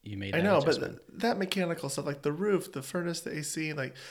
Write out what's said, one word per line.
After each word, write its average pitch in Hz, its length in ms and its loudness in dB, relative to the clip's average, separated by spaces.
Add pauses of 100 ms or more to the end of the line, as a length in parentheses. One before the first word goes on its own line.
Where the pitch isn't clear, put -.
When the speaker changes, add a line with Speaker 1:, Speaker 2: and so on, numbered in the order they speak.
Speaker 1:
you 104 120 -6
made 98 180 -2
Speaker 2:
I 160 40 4
Speaker 1:
that 175 60 4
Speaker 2:
know, 190 160 8
but 147 160 4
Speaker 1:
adjustment. - 220 -4 (100)
Speaker 2:
th-, - 120 -12
that 233 180 2
mechanical 180 500 0
stuff, 143 180 -4
like 143 160 -4
the 147 100 2
roof, 185 400 0
the 135 100 -6
furnace, 170 380 -4
the - 180 -6
A 151 40 -4
C, 156 300 -4
like, 131 220 -4 (160)